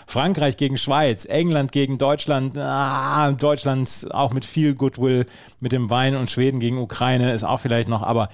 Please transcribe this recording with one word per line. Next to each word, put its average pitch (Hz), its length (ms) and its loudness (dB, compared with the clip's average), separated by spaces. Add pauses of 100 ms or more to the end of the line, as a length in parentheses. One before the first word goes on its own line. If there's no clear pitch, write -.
Frankreich 147 500 0
gegen 135 220 0
Schweiz, 139 480 0
England 147 440 0
gegen 139 280 0
Deutschland, 139 580 0
ah, 139 760 0
Deutschland 135 800 0
auch 127 200 0
mit 131 140 -4
viel 151 280 2
Goodwill 127 520 0 (340)
mit 123 120 -4
dem 120 180 0
Wein 131 260 2
und 127 140 -2
Schweden 131 300 0
gegen 127 180 -2
Ukraine 123 560 0
ist 107 100 -4
auch 113 160 0
vielleicht 117 300 0
noch, 107 120 -2
aber, 113 320 0